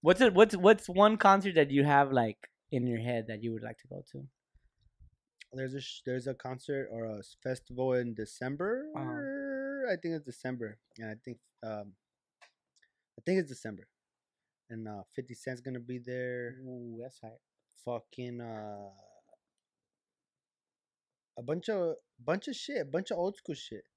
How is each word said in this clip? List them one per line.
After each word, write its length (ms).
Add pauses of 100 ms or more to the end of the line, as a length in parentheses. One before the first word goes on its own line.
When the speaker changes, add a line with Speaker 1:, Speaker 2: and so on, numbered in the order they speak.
Speaker 1:
What's 200
it? 120
What's, 220
what's 320
one 300
concert 380
that 160
you 120
have, 280
like, 260 (340)
in 160
your 120
head 280
that 160
you 100
would 100
like 160
to 80
go 160 (100)
to? 100 (1300)
Speaker 2:
There's 220
a 60
sh-, 240
there's 220
a 60
concert 580
or 140
a 140
s-, 240
festival 500
in 220
December. 680 (120)
Speaker 1:
Uh-huh. 960
Speaker 2:
I 100
think 140
it's 100
December. 540 (180)
Yeah, 140
I 120
think, 140 (260)
um, 300 (1300)
I 60
think 160
it's 80
December. 380 (840)
And, 180
uh, 160 (100)
Fifty 220
Cent's 260
gonna 200
be 180
there. 560 (100)
Speaker 1:
Ooh, 360
that's 200
hype. 200 (440)
Speaker 2:
Fucking, 540
uh, 480 (2500)
a 60
bunch 260
of, 260 (280)
bunch 240
of 80
shit, 260
a 40
bunch 260
of 60
old 200
school 180
shit. 280 (140)